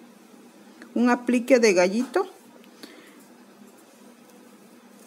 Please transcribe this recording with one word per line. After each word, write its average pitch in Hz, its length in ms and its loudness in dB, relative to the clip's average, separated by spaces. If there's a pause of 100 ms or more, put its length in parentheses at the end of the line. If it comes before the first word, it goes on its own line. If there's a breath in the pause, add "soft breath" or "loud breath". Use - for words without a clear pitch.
(960)
un 240 140 0
aplique 240 500 0
de 220 140 4
gallito. 202 520 -2 (2750 loud breath)